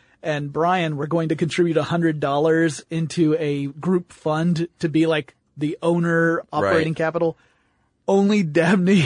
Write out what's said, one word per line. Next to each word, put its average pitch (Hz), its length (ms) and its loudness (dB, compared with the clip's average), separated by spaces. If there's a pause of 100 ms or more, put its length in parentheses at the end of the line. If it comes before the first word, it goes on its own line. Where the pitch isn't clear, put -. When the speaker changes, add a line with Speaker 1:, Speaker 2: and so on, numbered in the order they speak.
(220)
Speaker 1:
and 147 300 -4
Brian, 160 440 0
were 151 100 -4
going 165 240 -2
to 165 60 -2
contribute 165 400 0
a 147 60 0
hundred 160 380 0
dollars 151 720 0
into 160 480 0
a 143 280 -4
group 170 460 -4
fund 165 560 -2 (100)
to 170 100 -2
be, 156 180 2
like, 156 280 -2 (220)
the 147 260 -4
owner 170 680 0
operating 160 400 0
Speaker 2:
Right. - 40 -8
Speaker 1:
capital. 165 400 -2 (680)
Only 202 360 2
Dabney 175 640 2